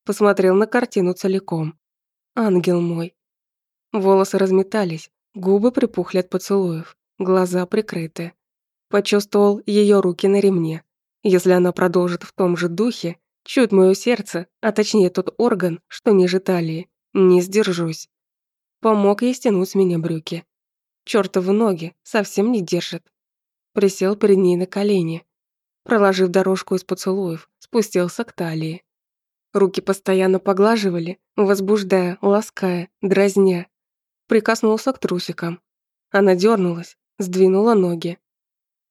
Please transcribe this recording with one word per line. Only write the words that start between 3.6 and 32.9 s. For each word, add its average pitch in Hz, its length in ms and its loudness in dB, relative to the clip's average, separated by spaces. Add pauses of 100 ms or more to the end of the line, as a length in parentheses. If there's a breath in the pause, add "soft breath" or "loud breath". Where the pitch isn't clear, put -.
Волосы 196 460 2
разметались, 190 760 -2 (220)
губы 202 380 0
припухли 190 480 -2
от 180 100 -6
поцелуев, 180 680 -4 (220)
глаза 180 460 0
прикрыты. 175 680 -6 (560)
Почувствовал 202 760 0
её 202 360 4
руки 185 260 -2
на 196 120 4
ремне. 170 440 0 (440)
Если 185 240 4
она 180 200 4
продолжит 175 520 -2
в - 100 -20
том 180 220 0
же 170 140 -4
духе, 175 480 -4 (280)
Чует 240 260 0
моё 190 220 6
сердце, 202 540 -4 (120)
а 220 140 -2
точнее 208 360 2
тот 185 280 -4
орган, 185 500 -2
что - 240 -2
ниже 185 280 4
талии. 170 500 -4 (240)
Не 180 280 4
сдержусь. 180 680 -4 (720)
Помог 208 400 2
ей 254 120 0
стянуть 196 360 0
с - 60 -8
меня 180 240 2
брюки. 165 460 -8 (600)
Чёртовы 190 480 -2
ноги 190 500 -2
совсем 208 480 -2
не 220 100 -2
держат. 170 420 -6 (680)
Присел 196 440 0
перед 202 200 4
ней 180 200 2
на 180 80 -4
колени. 185 600 -4 (580)
Проложив 196 460 2
дорожку 190 460 0
из 180 80 -4
поцелуев, 185 640 -6 (100)
спустился 202 680 -2
к - 80 -20
талии. 160 500 -8 (720)
Руки 196 240 0
постоянно 190 600 0
поглаживали, 190 800 0 (200)
возбуждая, 196 840 0
лаская, 196 680 -2 (120)